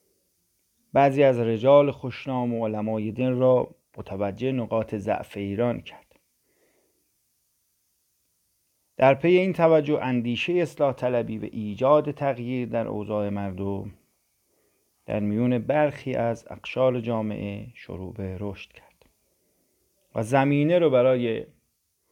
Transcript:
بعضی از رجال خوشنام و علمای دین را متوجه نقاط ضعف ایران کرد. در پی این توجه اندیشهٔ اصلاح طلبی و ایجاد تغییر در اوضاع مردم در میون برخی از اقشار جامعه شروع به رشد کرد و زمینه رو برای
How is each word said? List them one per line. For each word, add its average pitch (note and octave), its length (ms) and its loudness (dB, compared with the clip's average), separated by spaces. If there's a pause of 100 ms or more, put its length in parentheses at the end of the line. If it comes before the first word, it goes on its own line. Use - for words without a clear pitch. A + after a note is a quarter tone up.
(920)
بعضی C#3 300 4
از C3 160 6
رجال B2+ 520 4
خوشنام B2+ 640 -6
و A2+ 120 -2
علمای G#2+ 460 -4
دین B2+ 260 -2
را B2+ 360 4 (220)
متوجه G2+ 560 -6
نقاط A2+ 420 -2
ضعف G#2 420 -4
ایران G2+ 440 -2
کرد. - 360 -20 (2750)
در C3+ 180 6
پی C3+ 140 0
این F#3 240 4
توجه D#3 500 4
اندیشهٔ A#2+ 500 -2
اصلاح D3+ 400 0
طلبی A#2 460 -2
و G#2 140 -8
ایجاد B2+ 580 0
تغییر B2 580 -4
در A#2 180 -2
اوضاع G#2 420 -4
مردم G2 640 -6 (1120)
در G#2+ 140 -4
میون A#2 380 0
برخی C#3 560 -2
از A#2 360 -2
اقشار B2 500 0
جامعه G#2+ 760 -6
شروع F#2 400 -12
به F#2+ 260 -8
رشد G2+ 320 -10
کرد - 340 -20 (1080)
و A2+ 80 -4
زمینه C#3+ 560 2
رو D#3+ 120 4
برای B2 560 2 (640)